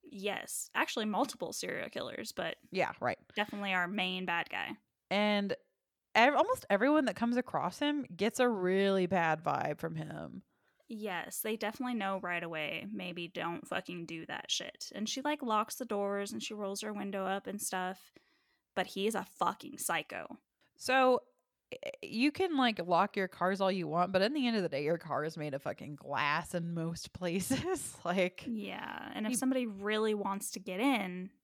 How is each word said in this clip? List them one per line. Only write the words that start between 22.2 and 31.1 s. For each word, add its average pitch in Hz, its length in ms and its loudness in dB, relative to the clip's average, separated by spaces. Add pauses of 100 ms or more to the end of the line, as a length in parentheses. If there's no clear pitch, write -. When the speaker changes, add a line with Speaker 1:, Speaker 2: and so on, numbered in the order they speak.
Speaker 2:
can, 339 280 0
like, 240 280 4
lock 180 300 4
your 190 120 0
cars 185 340 2
all 190 100 4
you 175 160 0
want, 175 240 2
but 185 80 6
in 233 140 4
the 269 120 2
end 233 100 4
of 196 60 4
the 170 60 0
day, 147 160 -2
your 160 140 2
car 151 260 -2
is 160 140 -4
made 151 160 -4
of 143 80 -4
fucking - 340 -6
glass 147 580 0
in 170 200 -2
most 165 380 -6
<laughs> - 20 -20
places. 247 880 -2
Like, 180 420 0
Speaker 1:
Yeah, 202 680 -6
and 214 100 -4
if 220 60 0
Speaker 2:
he 247 60 0
Speaker 1:
somebody 262 300 2
really 214 480 0
wants 196 360 -2
to 196 100 -8
get 190 200 -4
in 196 500 0 (140)